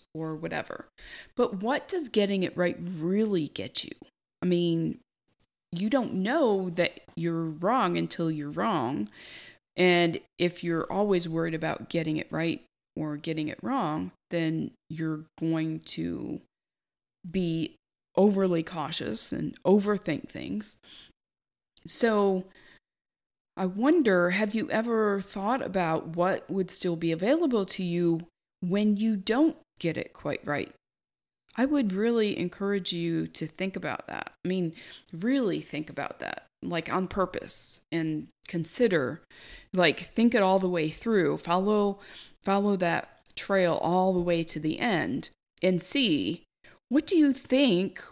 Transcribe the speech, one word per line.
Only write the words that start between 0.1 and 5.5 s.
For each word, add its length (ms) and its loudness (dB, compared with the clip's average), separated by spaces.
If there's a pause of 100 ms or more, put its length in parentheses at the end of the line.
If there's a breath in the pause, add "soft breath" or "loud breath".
or 220 -6
whatever. 500 -8 (500 loud breath)
But 260 0
what 260 -2
does 200 -4
getting 360 2
it 120 -4
right 240 0
really 680 0
get 340 -8
you? 80 -12 (500)
I 40 -4
mean, 540 2 (720)